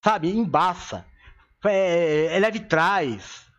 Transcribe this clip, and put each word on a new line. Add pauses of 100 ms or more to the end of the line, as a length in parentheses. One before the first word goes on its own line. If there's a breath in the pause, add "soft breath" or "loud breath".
Sabe?
Embaça. (600 soft breath)
É,
é
leve
trás. (120)